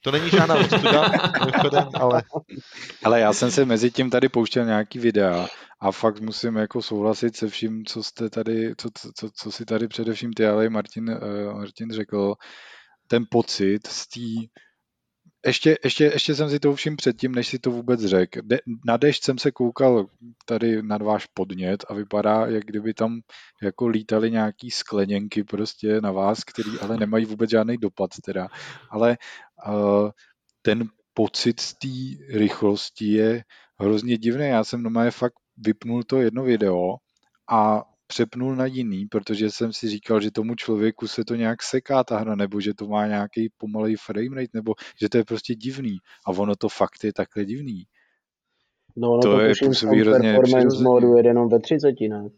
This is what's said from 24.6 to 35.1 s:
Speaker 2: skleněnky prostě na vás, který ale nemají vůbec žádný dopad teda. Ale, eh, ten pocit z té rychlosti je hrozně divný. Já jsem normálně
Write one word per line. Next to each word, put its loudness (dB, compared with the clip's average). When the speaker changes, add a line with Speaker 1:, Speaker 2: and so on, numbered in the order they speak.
Speaker 2:
skleněnky -4
prostě -4
na -4
vás, 0
který -10
ale -4
nemají 0
vůbec -4
žádný 2
dopad -4
teda. -6
Ale, 2
eh, 2
ten 0
pocit 0
z -8
té -12
rychlosti 0
je 2
hrozně 0
divný. -2
Já 2
jsem -6
normálně 0